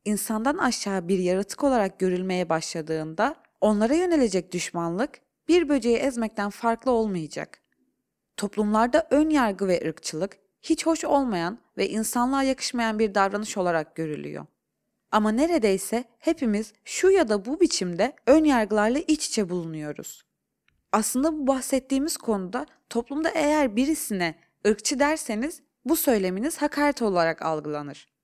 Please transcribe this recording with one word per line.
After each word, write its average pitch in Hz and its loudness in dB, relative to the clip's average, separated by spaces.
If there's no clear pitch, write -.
insandan 220 -2
aşağı 196 -2
bir 196 2
yaratık 185 -2
olarak 226 0
görülmeye 185 -2
başladığında 160 -4
onlara 214 2
yönelecek 269 2
düşmanlık 175 -4
bir 330 4
böceği 240 2
ezmekten 226 -2
farklı 226 -2
olmayacak. 185 -2
Toplumlarda 214 2
ön 311 4
yargı 208 2
ve 175 2
ırkçılık 160 -8
hiç - 0
hoş 320 0
olmayan 233 0
ve 196 0
insanlığa 240 0
yakışmayan 240 -2
bir 214 0
davranış 202 0
olarak 170 -2
görülüyor. 147 -8
Ama 214 2
neredeyse 233 0
hepimiz 226 -2
şu - 2
ya 370 6
da 208 0
bu 285 -4
biçimde 196 0
ön 311 8
yargılarla 220 2
iç 311 0
içe 202 -2
bulunuyoruz. 160 -8
Aslında 254 2
bu 302 -4
bahsettiğimiz 269 0
konuda 208 -4
toplumda 285 -2
eğer 294 2
birisine 214 -2
ırkçı 220 0
derseniz 285 -2
bu 294 2
söyleminiz 214 0
hakaret 294 0
olarak 175 0
algılanır. 147 -6